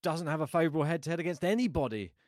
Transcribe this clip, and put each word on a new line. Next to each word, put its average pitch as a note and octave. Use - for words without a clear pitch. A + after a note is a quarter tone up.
doesn't E3
have D#3
a D3
favourable D#3+
head-to-head E3
against E3+
anybody D3